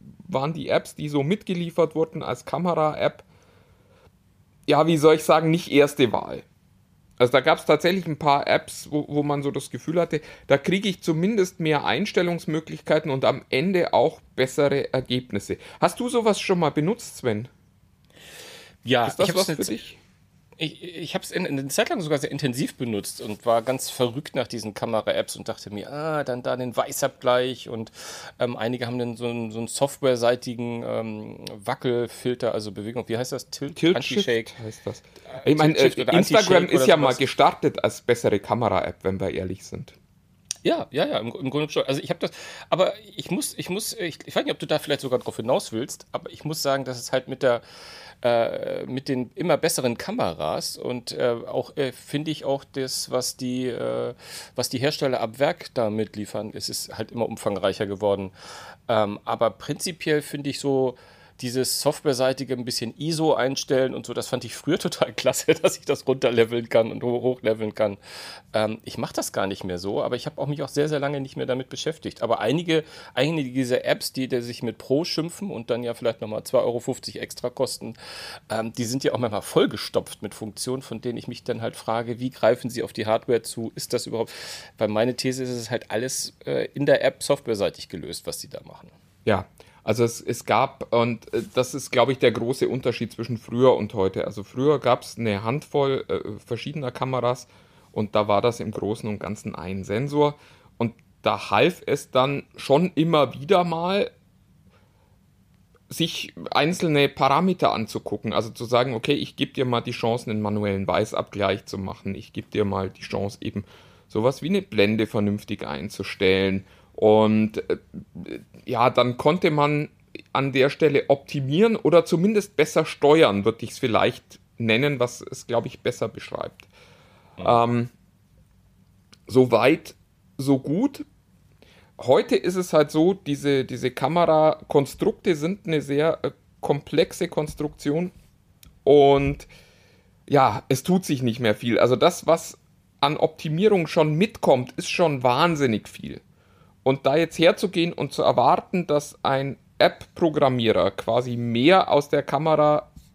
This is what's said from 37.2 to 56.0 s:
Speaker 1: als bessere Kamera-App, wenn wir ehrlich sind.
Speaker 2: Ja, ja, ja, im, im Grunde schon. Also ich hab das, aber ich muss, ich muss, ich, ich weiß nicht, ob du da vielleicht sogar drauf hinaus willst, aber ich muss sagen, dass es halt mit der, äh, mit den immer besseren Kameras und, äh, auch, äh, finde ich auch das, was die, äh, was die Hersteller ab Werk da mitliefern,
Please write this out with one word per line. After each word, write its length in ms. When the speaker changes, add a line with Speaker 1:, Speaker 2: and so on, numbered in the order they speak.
Speaker 1:
als 180
bessere 380
Kamera-App, 640
wenn 180
wir 120
ehrlich 340
sind. 280
Speaker 2:
Ja, 260
ja, 160
ja, 140
im, 80
im 240
Grunde 200
schon. 120
Also 180
ich 80
hab 100
das, 120
aber 220
ich 140
muss, 260
ich 140
muss, 240
ich, 320
ich 100
weiß 100
nicht, 80
ob 40
du 80
da 140
vielleicht 220
sogar 180
drauf 160
hinaus 360
willst, 400
aber 200
ich 120
muss 200
sagen, 220
dass 120
es 140
halt 160
mit 160
der, 180
äh, 640
mit 200
den 280
immer 220
besseren 380
Kameras 840
und, 340
äh, 240
auch, 320
äh, 140
finde 400
ich 140
auch 180
das, 480
was 260
die, 300
äh, 480
was 140
die 100
Hersteller 420
ab 160
Werk 380
da 160
mitliefern, 640